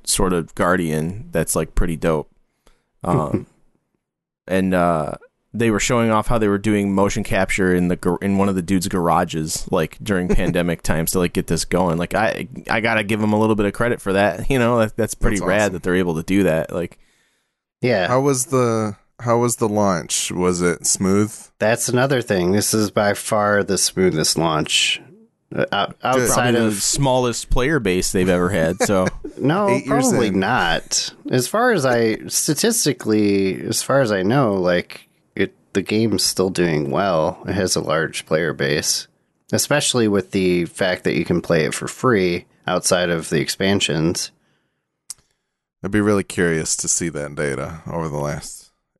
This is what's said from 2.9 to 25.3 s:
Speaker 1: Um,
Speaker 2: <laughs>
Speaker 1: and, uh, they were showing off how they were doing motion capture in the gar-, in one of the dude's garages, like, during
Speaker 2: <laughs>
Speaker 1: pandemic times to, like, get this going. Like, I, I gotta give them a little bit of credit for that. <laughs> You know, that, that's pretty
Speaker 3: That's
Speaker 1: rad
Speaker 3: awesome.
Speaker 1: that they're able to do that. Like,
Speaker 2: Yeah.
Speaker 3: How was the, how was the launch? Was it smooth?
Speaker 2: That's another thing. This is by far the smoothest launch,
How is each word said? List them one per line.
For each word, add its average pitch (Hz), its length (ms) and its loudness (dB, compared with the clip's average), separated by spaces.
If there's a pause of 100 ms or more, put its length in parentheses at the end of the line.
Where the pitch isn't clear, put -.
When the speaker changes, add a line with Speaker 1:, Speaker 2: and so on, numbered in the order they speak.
Speaker 1:
Um, - 460 -2 (500)
Speaker 2:
<laughs> - 500 -20
Speaker 1:
and, 95 260 0
uh, 85 400 0 (440)
they 113 140 2
were 101 80 0
showing 117 320 2
off 107 160 0
how 120 100 2
they 110 120 2
were 101 80 2
doing 101 360 0
motion 98 300 2
capture 95 500 0
in 90 140 2
the 90 80 0
gar-, 90 260 0
in 98 160 0
one 98 120 2
of 95 60 -2
the 92 60 0
dude's 92 280 -2
garages, 85 800 -2
like, 80 320 -2
during 90 240 0
Speaker 2:
<laughs> 101 80 2
Speaker 1:
pandemic 87 460 0
times 82 300 0
to, 92 80 0
like, 90 120 0
get - 160 -2
this 82 160 0
going. 87 340 0
Like, 87 160 -4
I, 95 360 -2 (200)
I 110 120 0
gotta 110 240 0
give 107 160 -2
them 107 100 2
a 104 80 4
little 110 160 4
bit 101 100 2
of 98 60 0
credit 117 300 -2
for 98 100 -2
that. 98 380 2
<laughs> 135 60 2
You 127 40 2
know, 120 200 4
that, 110 180 0
that's 107 180 -2
pretty 110 220 0
Speaker 3:
That's 87 100 -2
Speaker 1:
rad 101 140 2
Speaker 3:
awesome. 98 120 0
Speaker 1:
that 80 100 -8
they're 90 120 0
able 87 200 0
to 80 80 -4
do 95 200 2
that. 80 300 0
Like, 87 260 -8 (840)
Speaker 2:
Yeah. 113 280 2
Speaker 3:
How 127 100 2
was 135 280 0
the, 113 500 0 (220)
how 117 180 2
was 120 180 2
the 113 140 0
launch? 101 600 0
Was 90 320 0
it 87 240 0
smooth? 101 480 2 (260)
Speaker 2:
That's 110 280 0
another 123 340 0
thing. 92 300 0
This 107 220 0
is 107 180 0
by 101 220 2
far 104 500 0
the 92 140 0
smoothest 80 600 0
launch, 78 640 0 (540)